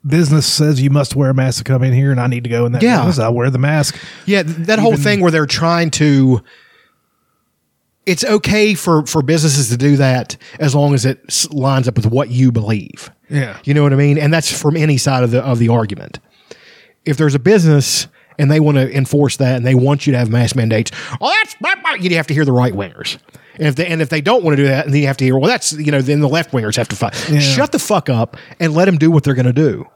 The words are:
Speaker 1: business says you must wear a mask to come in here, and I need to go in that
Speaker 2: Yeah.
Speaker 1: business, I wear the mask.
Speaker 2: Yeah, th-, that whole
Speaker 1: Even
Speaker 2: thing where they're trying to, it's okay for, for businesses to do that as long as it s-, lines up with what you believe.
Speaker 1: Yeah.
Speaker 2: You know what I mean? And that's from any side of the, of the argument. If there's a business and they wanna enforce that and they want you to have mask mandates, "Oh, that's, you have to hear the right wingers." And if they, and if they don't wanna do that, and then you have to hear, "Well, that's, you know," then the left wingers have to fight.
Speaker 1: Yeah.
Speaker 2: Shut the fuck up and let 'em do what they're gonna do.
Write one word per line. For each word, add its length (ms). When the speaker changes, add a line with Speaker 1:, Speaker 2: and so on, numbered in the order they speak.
Speaker 1:
business 400
says 340
you 80
must 260
wear 140
a 40
mask 240
to 80
come 180
in 80
here, 180
and 120
I 60
need 180
to 40
go 160
in 60
that 100
Speaker 2:
Yeah. 240
Speaker 1:
business, 140
I 80
wear 220
the 100
mask. 400
Speaker 2:
Yeah, 180
th-, 120
that 120
whole 140
Speaker 1:
Even 100
Speaker 2:
thing 160
where 120
they're 140
trying 460
to, 500
it's 180
okay 500
for, 320
for 160
businesses 480
to 80
do 200
that 380
as 140
long 200
as 120
it 220
s-, 240
lines 360
up 80
with 120
what 220
you 220
believe. 600
Speaker 1:
Yeah. 340
Speaker 2:
You 100
know 100
what 100
I 40
mean? 200
And 160
that's 260
from 160
any 220
side 260
of 80
the, 120
of 160
the 100
argument. 500
If 120
there's 180
a 40
business 680
and 100
they 100
wanna 260
enforce 520
that 200
and 80
they 100
want 320
you 60
to 60
have 100
mask 260
mandates, 360
"Oh, 140
that's, 600
you 120
have 120
to 60
hear 120
the 60
right 220
wingers." 440
And 120
if 80
they, 120
and 160
if 60
they 120
don't 220
wanna 140
do 100
that, 180
and 80
then 80
you 60
have 100
to 80
hear, 120
"Well, 120
that's, 240
you 180
know," 100
then 180
the 100
left 220
wingers 260
have 120
to 60
fight. 180
Speaker 1:
Yeah. 100
Speaker 2:
Shut 320
the 80
fuck 300
up 280
and 160
let 120
'em 120
do 100
what 140
they're 100
gonna 200
do. 420